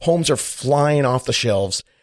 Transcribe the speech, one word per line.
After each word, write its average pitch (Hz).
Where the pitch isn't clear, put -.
Homes 165
are 131
flying 143
off 127
the 117
shelves, 98